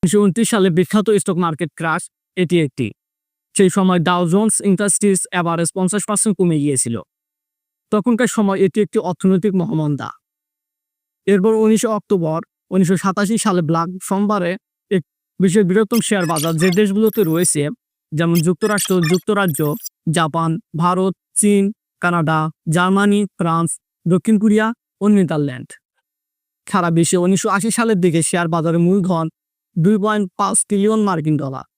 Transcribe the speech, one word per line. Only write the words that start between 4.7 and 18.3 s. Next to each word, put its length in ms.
ইন্ডাস্ট্রিজ 500
অ্যাভারেজ 440
পঞ্চাশ 320
পার্সেন্ট 280
কমে 260
গিয়েছিল। 320
তখনকার 440
সময় 300
এটি 200
একটি 120
অর্থনৈতিক 520
মহামন্দা। 480
এরপর 260
উনিশে 340
অক্টোবর 420
উনিশশো 300
সাতাশি 320
সালে 240
ব্ল্যাক 200
সোমবারে 440
এক 100
বিশ্বের 300
বৃহত্তম 380
শেয়ার 240
বাজার 300
যে 60
দেশগুলোতে 500
রয়েছে, 340
যেমন 340